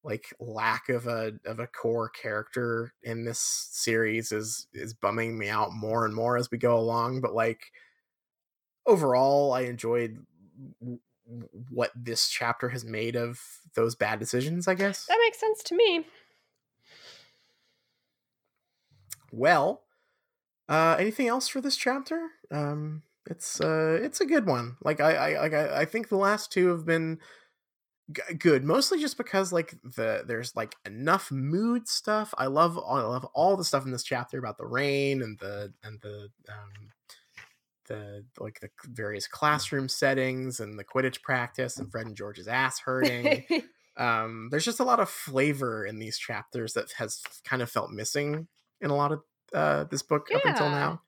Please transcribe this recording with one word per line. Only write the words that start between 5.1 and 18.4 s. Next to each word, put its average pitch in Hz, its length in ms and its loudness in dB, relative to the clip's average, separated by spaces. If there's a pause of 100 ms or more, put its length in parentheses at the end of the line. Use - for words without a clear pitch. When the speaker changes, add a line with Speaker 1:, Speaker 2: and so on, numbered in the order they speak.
Speaker 1:
me 101 120 -4
out 107 240 0
more 110 320 0
and 107 100 -2
more 120 220 2
as 120 140 -2
we 120 60 -4
go 120 200 6
along. 117 440 2
But, 120 120 -2
like, 113 380 0 (1120)
overall, 143 680 6
I 131 80 0
enjoyed 117 640 -2 (540)
w-, 120 200 -10 (260)
w-, 117 240 -16 (200)
what 120 260 -2
this 120 340 -2
chapter 120 400 -2
has 120 160 -6
made 113 300 -4
of 120 260 -4 (340)
those 113 200 2
bad 107 240 0
decisions, 143 480 0
I 185 60 4
guess. 196 320 0
Speaker 2:
That 403 160 4
makes 453 180 2
sense 427 240 0
to 339 120 -4
me. 370 300 6 (3250)